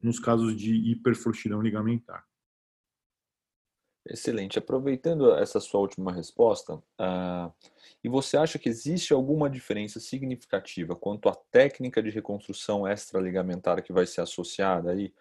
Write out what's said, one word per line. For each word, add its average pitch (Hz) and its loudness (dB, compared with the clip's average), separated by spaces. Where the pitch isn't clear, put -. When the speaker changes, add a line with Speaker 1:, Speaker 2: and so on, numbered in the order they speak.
Speaker 1:
nos 117 0
casos 113 2
de 107 0
hiperfrouxidão 113 0
ligamentar. 107 -2
Speaker 2:
Excelente. 101 -4
Aproveitando 131 4
essa 101 2
sua 101 0
última 95 -2
resposta, 90 0
ah, 90 -4
e 117 -4
você 135 0
acha 156 2
que - -4
existe 143 -2
alguma 143 2
diferença 107 -6
significativa 113 -6
quanto 104 -2
à 92 2
técnica 127 2
de 110 -2
reconstrução 101 -4
extraligamentar 92 -2
que 92 -10
vai 90 4
ser - -4
associada 87 -2
aí? 95 -4